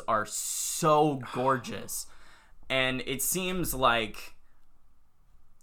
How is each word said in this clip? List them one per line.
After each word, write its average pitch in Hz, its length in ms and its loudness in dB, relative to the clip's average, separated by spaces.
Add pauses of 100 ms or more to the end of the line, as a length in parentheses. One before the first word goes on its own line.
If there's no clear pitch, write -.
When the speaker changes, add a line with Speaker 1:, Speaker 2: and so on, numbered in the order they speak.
Speaker 1:
are 107 200 2
so 151 1000 2
Speaker 2:
<sighs> - 60 -10
Speaker 1:
gorgeous. 127 720 -2 (640)
And 131 380 0
it 131 160 -2
seems 180 500 0
like 117 600 2 (1300)